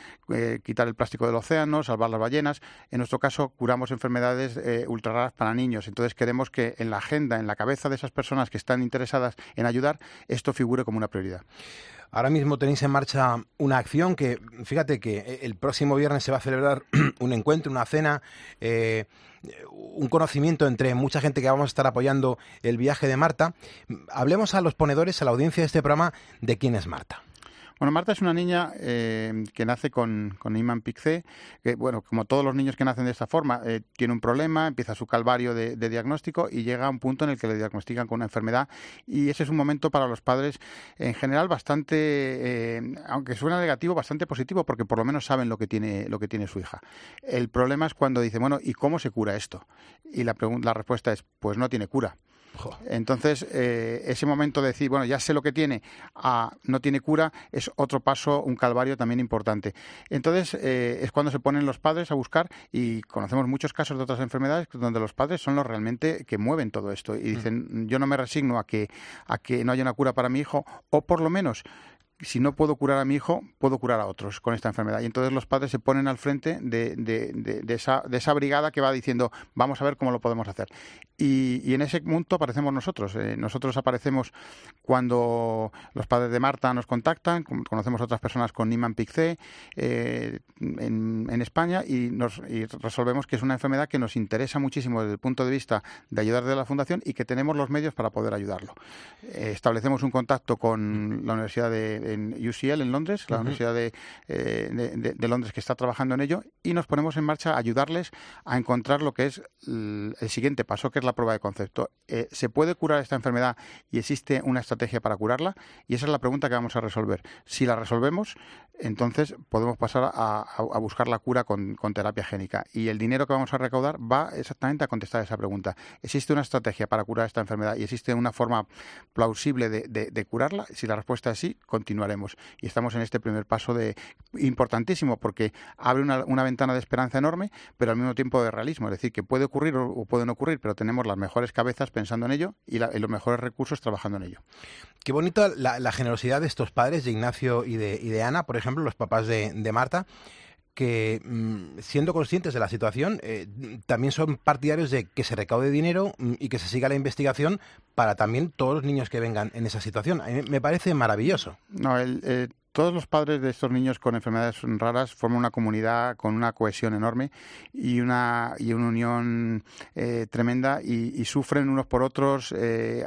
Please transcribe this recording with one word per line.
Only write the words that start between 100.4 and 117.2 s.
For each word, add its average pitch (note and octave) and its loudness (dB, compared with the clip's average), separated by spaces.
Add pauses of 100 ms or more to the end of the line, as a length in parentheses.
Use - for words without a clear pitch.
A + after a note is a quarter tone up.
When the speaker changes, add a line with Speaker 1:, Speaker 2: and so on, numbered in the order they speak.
Speaker 1:
con G#2+ 0
la A2+ 0
Universidad A2 0
de, A2 -2
en G#2+ -4 (120)
U A#2 -2
C C3 0
L D3+ 0
en B2 0
Londres, D#3+ -2
la A#2 0
Speaker 2:
Ujú. A2+ 0
Speaker 1:
Universidad A#2 0
de, A#2 0 (340)
eh, A1 -2
de, A#2+ -4
de, A#2 -2
de - -2
Londres A#2+ 0
que - -8
está B2 -2
trabajando B2+ 0
en C3+ 0
ello D3+ 0 (220)
y E3+ 0
nos E3+ -2
ponemos D3+ 2
en D#3 0
marcha D3+ 0
a C3 2
ayudarles C#3 0 (340)
a B2 0
encontrar B2+ 2
lo C#3+ 0
que B2+ 0
es C3+ -6 (260)
el, G#2+ -6
el A2+ -4
siguiente B2 0
paso, G#2 -2
que - -2
es B2+ -2
la B2 2
prueba A2+ 0
de G#2+ -2
concepto. G2+ -4 (180)
Eh, A#2 -4
¿se - -2
puede D#3+ 2
curar D3+ 2
esta C3 -4
enfermedad B2 0 (340)
y - 0
existe C3 -2
una B2+ 2
estrategia A#2 -2
para A2 0
curarla? B2+ 0 (320)
Y A#2+ -2
esa A#2+ -2
es D3+ 2
la C#3 2
pregunta C#3 0
que B2 0
vamos A#2+ 0
a A#2+ 0
resolver. G#2 0 (240)